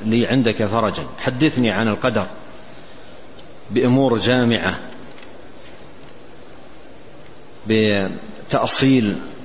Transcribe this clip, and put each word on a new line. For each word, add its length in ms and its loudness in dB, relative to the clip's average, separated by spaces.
لي 220 4
عندك 400 2
فرجا، 400 0
حدثني 540 2
عن 160 2
القدر 380 0
بأمور 480 6
جامعة، 600 4
بتأصيل 1500 4